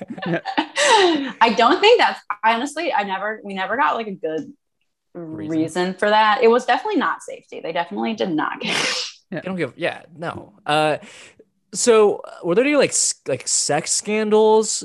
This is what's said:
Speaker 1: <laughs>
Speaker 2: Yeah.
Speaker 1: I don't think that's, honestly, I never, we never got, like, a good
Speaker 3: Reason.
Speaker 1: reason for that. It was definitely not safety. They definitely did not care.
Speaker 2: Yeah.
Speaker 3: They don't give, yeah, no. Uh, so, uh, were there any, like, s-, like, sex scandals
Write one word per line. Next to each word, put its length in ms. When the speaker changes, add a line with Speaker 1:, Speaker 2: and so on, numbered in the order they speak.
Speaker 1:
<laughs> 0
Speaker 2:
Yeah. 140
Speaker 1:
I 140
don't 260
think 180
that's, 200
honestly, 500
I 100
never, 400
we 100
never 240
got, 180
like, 120
a 80
good 360
Speaker 3:
Reason. 460
Speaker 1:
reason 360
for 140
that. 340
It 60
was 160
definitely 340
not 240
safety. 380
They 100
definitely 420
did 180
not 300
care. 120
Speaker 2:
Yeah. 80
Speaker 3:
They 80
don't 100
give, 200
yeah, 240
no. 380
Uh, 320
so, 440
uh, 140
were 120
there 80
any, 120
like, 160
s-, 240
like, 200
sex 440
scandals 920